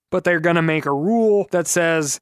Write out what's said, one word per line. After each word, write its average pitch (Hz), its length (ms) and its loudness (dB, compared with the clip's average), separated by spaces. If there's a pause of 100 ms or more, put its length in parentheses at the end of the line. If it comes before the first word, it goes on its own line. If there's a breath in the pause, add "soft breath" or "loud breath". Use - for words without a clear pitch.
(100)
but 185 140 -4
they're 175 160 2
gonna 170 220 2
make 156 240 -2
a 143 60 -2
rule 202 600 0
that 175 140 0
says 165 560 -2